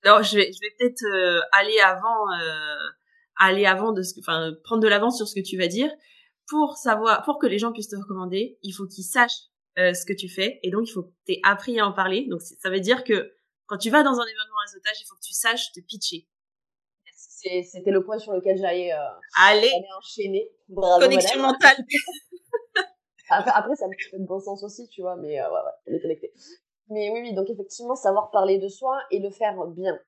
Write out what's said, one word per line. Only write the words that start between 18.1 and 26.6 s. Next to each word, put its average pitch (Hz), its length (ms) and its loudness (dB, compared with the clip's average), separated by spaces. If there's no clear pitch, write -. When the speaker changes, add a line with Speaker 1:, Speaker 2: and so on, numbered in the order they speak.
Speaker 2:
sur 220 140 -10
lequel 190 240 0
j'allais, 180 380 -2
euh, - 20 -4
Speaker 1:
Allez. 208 300 8
Speaker 2:
j'allais 254 180 0
enchaîner. 196 500 -6
Bravo, 185 340 4
Speaker 1:
Connexion 269 400 4
Speaker 2:
madame. 262 100 2
Speaker 1:
mentale. 269 260 8
Speaker 2:
<laughs> - 1500 -8
Après, 202 260 2
après, 226 200 2
ça 294 100 -6
a 190 40 -4
un - 20 -6
petit - 200 -12
peu 190 80 -14
de 190 60 -6
bon 185 140 -6
sens 196 240 -10
aussi, 208 260 -16
tu 196 140 -16
vois, 180 140 -6
mais, 151 240 -6
euh, - 80 -2
ouais, 76 80 -4
ouais, - 160 -4
on 160 60 -4
est 165 60 -2
connectés. - 320 -6